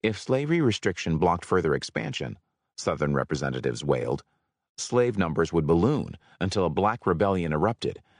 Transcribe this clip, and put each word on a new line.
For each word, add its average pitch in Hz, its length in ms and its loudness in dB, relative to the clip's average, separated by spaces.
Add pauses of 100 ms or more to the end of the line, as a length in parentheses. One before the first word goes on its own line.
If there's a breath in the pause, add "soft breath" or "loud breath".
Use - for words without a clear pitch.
If 110 180 -2
slavery 147 400 0
restriction 98 580 0
blocked 87 280 2
further 80 300 2
expansion, - 640 -6 (380)
Southern 73 360 -2
representatives 65 720 -2
wailed, 65 380 0 (540)
slave 120 400 0
numbers 82 360 0
would 82 140 2
balloon 85 500 2 (240 soft breath)
until 90 240 0
a - 40 0
black 98 360 -2
rebellion 90 480 0
erupted, 98 480 0 (180 soft breath)